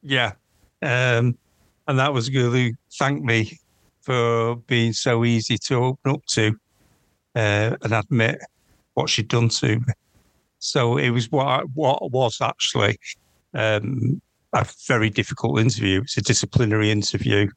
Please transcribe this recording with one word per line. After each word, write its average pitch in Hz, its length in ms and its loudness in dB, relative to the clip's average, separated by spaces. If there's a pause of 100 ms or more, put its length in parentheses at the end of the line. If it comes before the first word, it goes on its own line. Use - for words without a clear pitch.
Yeah. 127 300 -2 (500)
Um, 123 540 2 (500)
and 139 120 -2
that 135 140 2
was 123 160 -2
a - 20 -6
girl 127 200 2
who 123 220 2 (200)
thanked 143 320 -2
me 113 340 0 (440)
for 117 540 0
being 117 360 0
so 117 320 0
easy 117 340 2
to - 160 -4
open 131 380 0
up 156 140 -4
to, 110 300 2 (760)
uh, 107 480 0
and 107 100 -2
admit 113 480 0 (540)
what - 160 -2
she'd 110 180 -2
done 120 200 2
to 113 320 0
me. 123 120 -2 (680)
So 123 400 0
it 135 120 2
was 117 200 0
what, 135 340 0 (100)
what 139 360 -2
was 127 300 0
actually, 110 580 -2 (560)
um, 113 680 -2 (320)
a - 140 0 (200)
very 110 240 2
difficult 113 500 -2
interview. 104 420 2
It's - 140 -6
a 123 60 -4
disciplinary 107 680 2
interview 104 680 0